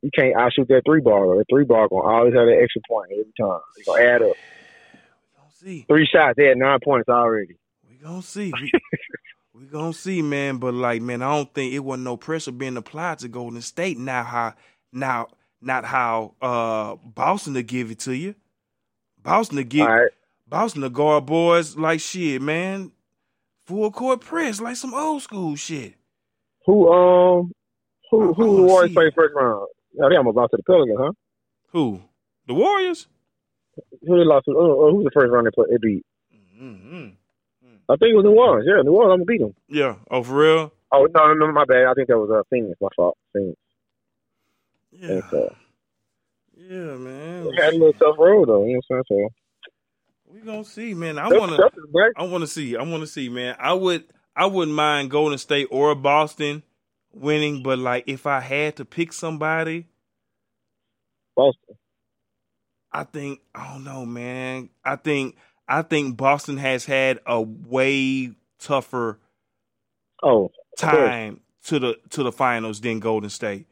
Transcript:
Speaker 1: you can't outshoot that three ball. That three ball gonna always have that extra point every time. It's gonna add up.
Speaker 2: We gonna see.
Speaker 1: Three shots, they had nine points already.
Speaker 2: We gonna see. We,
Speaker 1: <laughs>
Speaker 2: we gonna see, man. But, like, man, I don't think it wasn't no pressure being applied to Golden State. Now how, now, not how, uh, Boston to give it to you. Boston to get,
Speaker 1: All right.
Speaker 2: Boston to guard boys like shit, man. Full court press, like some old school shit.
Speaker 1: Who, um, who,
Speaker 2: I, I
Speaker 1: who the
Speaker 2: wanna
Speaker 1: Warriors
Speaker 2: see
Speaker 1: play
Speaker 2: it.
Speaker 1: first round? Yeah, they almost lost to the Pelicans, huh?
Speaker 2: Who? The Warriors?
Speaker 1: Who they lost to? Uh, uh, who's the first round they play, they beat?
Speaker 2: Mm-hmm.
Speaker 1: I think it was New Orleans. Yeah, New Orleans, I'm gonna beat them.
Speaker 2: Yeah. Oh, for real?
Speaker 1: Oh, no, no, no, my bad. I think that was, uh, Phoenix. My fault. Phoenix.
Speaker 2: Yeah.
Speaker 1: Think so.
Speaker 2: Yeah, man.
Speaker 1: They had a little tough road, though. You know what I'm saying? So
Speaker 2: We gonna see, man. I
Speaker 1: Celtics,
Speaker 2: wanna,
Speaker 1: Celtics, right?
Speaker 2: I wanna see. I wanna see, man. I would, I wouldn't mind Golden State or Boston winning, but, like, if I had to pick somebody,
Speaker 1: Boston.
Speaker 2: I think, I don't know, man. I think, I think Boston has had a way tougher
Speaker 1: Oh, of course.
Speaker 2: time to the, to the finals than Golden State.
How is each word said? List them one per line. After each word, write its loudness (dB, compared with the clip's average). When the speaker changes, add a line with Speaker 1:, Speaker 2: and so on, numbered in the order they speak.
Speaker 1:
you -6
can't 2
outshoot 0
that 4
three 2
ball. 2
That 0
three 4
ball 0
gonna -2
always 2
have 4
that 4
extra -4
point -6
every -8
time. -4
It's -14
gonna 2
add 4
up. 2
Speaker 2:
We -20
gonna -20
see. -16
Speaker 1:
Three 4
shots, 4
they 4
had 6
nine 2
points 0
already. 0
Speaker 2:
We -20
gonna -16
see. -10
We, -8
Speaker 1:
<laughs> -
Speaker 2:
we -20
gonna -10
see, -6
man. -4
But, -6
like, -4
man, -8
I -2
don't -4
think -6
it -6
wasn't -10
no -8
pressure -10
being -10
applied -12
to -16
Golden -14
State. -8
Now -6
how, -6
now, -6
not -6
how, -4
uh, -4
Boston -6
to -4
give -8
it -18
to -10
you. -10
Boston -2
to -4
get, 0
Speaker 1:
All -
right. 4
Speaker 2:
Boston -6
to -6
guard 0
boys 0
like -2
shit, -6
man. -8
Full -4
court -4
press, -6
like -10
some -12
old -6
school -8
shit. -12
Speaker 1:
Who, 6
um, 6
who, 4
Speaker 2:
I, 2
I 2
Speaker 1:
who 2
the 4
Speaker 2:
wanna 6
Speaker 1:
Warriors 6
Speaker 2:
see -12
Speaker 1:
play 6
Speaker 2:
it. 0
Speaker 1:
first 2
round? 0
Yeah, 2
they 6
almost 2
lost 2
to -2
the -6
Pelicans, 2
huh? -2
Speaker 2:
Who? -4
The -8
Warriors? -2
Speaker 1:
Who 2
they 6
lost 4
to? -2
Uh, 2
uh, 6
who's 0
the 0
first 4
round 2
they 2
play, 2
they 2
beat? -2
Speaker 2:
Mm-hmm. -20
Speaker 1:
I 4
think 4
it 6
was 6
New 8
Orleans. 6
Yeah, 4
New 4
Orleans, 6
I'm 4
gonna -2
beat 0
them. -4
Speaker 2:
Yeah. -2
Oh, -2
for -8
real? 4
Speaker 1:
Oh, 6
no, 8
no, 2
no, -2
my 2
bad. 4
I 2
think -4
that 4
was, -2
uh, 2
Phoenix. -4
My -4
fault. 0
Phoenix. -4
Speaker 2:
Yeah. -18
Speaker 1:
Think -6
so. -4
Speaker 2:
Yeah, -14
man. -16
Speaker 1:
They -4
had 4
a 0
little 6
tough 4
road, 6
though. 4
You -2
know -2
what -2
I'm -4
saying? 0
So -20
Speaker 2:
We -20
gonna -12
see, -12
man. -8
I -4
Speaker 1:
Celtics, 4
Speaker 2:
wanna, -2
Speaker 1:
Celtics, 0
right? 2
Speaker 2:
I -6
wanna -6
see. -10
I -6
wanna -8
see, -12
man. -10
I -2
would, -4
I 0
wouldn't -4
mind -2
Golden -2
State -4
or 2
Boston -2
winning, -4
but, -4
like, -4
if -12
I -2
had -6
to -16
pick -10
somebody, -8
Speaker 1:
Boston. -2
Speaker 2:
I -10
think, -14
I -18
don't -18
know, -14
man. -12
I -6
think, -6
I -2
think -4
Boston -2
has -4
had -2
a -2
way -4
tougher -6
Speaker 1:
Oh, 4
of -10
course. -20
Speaker 2:
time -2
to -4
the, -4
to -8
the -4
finals -4
than -6
Golden -4
State. -10